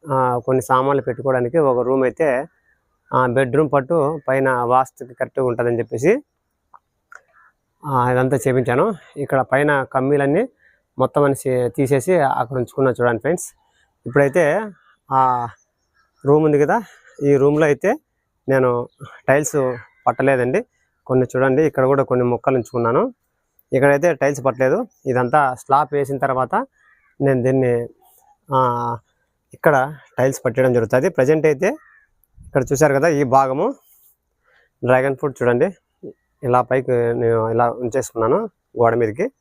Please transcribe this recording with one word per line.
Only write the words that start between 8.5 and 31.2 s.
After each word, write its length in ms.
ఇక్కడ 240
పైన 420
కమ్మీలన్నీ 680
మొత్తం 260
అనేసి 440
తీసేసి 460
అక్కడ 420
ఉంచుకున్నా 340
చూడండి 300
ఫ్రెండ్స్. 340
ఇప్పుడైతే 540
ఆ 360
రూమ్ 180
ఉంది 140
కదా, 240
ఈ 140
రూమ్లో 300
అయితే 320
నేను 400
టైల్స్ 480
పట్టలేదండి. 580
కొన్ని 200
చూడండి, 260
ఇక్కడ 220
కూడా 180
కొన్ని 240
మొక్కలు 300
ఉంచుకున్నాను. 580
ఇక్కడైతే 420
టైల్స్ 300
పట్టలేదు. 420
ఇదంతా 480
స్లాబ్ 380
వేసిన 260
తర్వాత 360
నేను 220
దీన్ని, 460
ఆ, 440
ఇక్కడ 420
టైల్స్ 260
పట్టడం 280
జరుగుతుంది. 360
ప్రజెంట్ 380